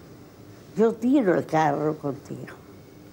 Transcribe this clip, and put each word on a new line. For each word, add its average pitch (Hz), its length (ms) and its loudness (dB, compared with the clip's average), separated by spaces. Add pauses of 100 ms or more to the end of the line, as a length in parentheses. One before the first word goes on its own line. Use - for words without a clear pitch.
(760)
"Yo 220 160 4
tiro 233 400 2
el - 120 0
carro 156 520 0
contigo". 135 560 -10 (600)